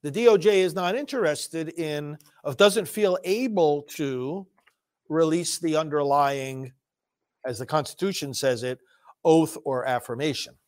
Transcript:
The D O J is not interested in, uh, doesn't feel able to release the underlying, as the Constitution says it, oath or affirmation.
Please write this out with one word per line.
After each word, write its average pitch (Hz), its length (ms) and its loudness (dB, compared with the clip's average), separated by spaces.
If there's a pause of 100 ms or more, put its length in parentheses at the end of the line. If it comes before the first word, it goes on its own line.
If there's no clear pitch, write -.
The 147 100 -6
D 233 160 6
O 214 80 8
J 190 240 4
is 175 140 0
not 180 200 -2
interested 165 760 -4
in, 151 460 -6 (280)
uh, 139 100 -4
doesn't 202 320 4
feel 190 380 0
able 185 580 0 (140)
to 143 500 -6 (640)
release 160 500 0
the 160 160 -2
underlying, 139 1000 0 (720)
as 123 140 -6
the 123 80 -8
Constitution 151 680 -4
says 123 280 0
it, 127 160 -6 (460)
oath 160 400 4
or 127 200 -4
affirmation. 127 720 -4 (140)